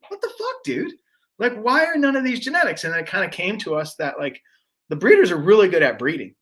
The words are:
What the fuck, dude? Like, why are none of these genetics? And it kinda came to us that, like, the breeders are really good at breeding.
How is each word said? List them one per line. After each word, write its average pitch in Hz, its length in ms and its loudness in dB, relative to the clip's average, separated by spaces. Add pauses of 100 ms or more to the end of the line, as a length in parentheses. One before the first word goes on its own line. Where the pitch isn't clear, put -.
What 403 120 -12
the 427 160 -6
fuck, 494 260 -10
dude? - 300 -6 (460)
Like, 240 160 -2
why 240 300 0
are 330 100 -4
none 277 200 2
of 262 80 0
these 254 160 -2
genetics? 269 440 -2
And 165 120 -4
it 165 120 -4
kinda 185 220 -4
came 185 300 -6
to 160 160 -4
us 156 200 -4
that, 143 240 -6
like, 139 220 -8 (480)
the 156 60 -4
breeders 233 360 6
are 170 60 0
really 190 300 6
good 175 160 4
at 123 160 0
breeding. 127 420 -6